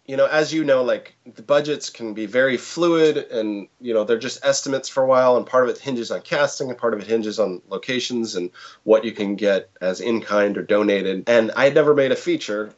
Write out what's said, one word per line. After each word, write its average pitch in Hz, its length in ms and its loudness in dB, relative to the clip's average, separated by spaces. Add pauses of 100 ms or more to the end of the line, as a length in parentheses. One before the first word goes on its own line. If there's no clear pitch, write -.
You 135 100 -8
know, 139 100 4
as 151 280 2
you 156 100 0
know, 131 180 4
like, 110 320 -2 (200)
the 117 80 -20
budgets 143 480 0
can 113 240 -10
be 110 100 -8
very 127 320 0
fluid 165 600 2
and, 107 500 -6 (120)
you 120 120 -6
know, 107 120 2
they're 117 140 0
just 123 260 -10
estimates 139 440 -2
for 135 140 -2
a 131 40 2
while. 127 300 6
And 110 100 -2
part 127 220 2
of 110 80 -2
it - 20 -16
hinges 117 320 -6
on 92 120 -6
casting 143 480 -2
and 120 80 -10
part 117 160 -2
of 104 60 -4
it 98 60 -14
hinges 107 320 -2
on 95 300 -2
locations 117 680 -6
and 90 160 -6 (340)
what 110 200 4
you 110 80 -4
can 101 240 -4
get 98 320 0 (140)
as 92 180 -4
in-kind 101 560 0
or 92 60 -6
donated. 98 640 0
And 113 260 4
I 123 100 0
had 139 100 4
never 151 200 4
made 135 160 2
a 120 60 -2
feature. 107 600 -4